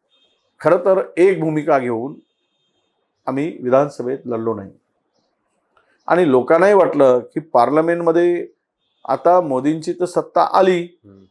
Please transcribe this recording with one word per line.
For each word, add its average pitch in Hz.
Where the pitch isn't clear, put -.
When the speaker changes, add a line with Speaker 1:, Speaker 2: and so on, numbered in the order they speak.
Speaker 1:
खरं 165
तर 190
एक 180
भूमिका 151
घेऊन 123
आम्ही 143
विधानसभेत 131
लढलो 113
नाही 98
आणि 170
लोकांनाही 165
वाटलं 139
की 120
पार्लमेंटमध्ये 165
आता 175
मोदींची 151
तर 175
सत्ता 170
आली, 180
Speaker 2:
हम्म. 98